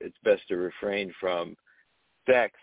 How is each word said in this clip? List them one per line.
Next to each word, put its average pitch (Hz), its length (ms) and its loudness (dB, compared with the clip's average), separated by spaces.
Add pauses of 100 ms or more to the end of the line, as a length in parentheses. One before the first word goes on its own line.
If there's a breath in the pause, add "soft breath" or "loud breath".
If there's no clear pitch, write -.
It's - 220 -14
best 101 240 2
to 92 100 -4
refrain 98 600 -4
from 87 360 -4 (720 soft breath)
sex 123 380 4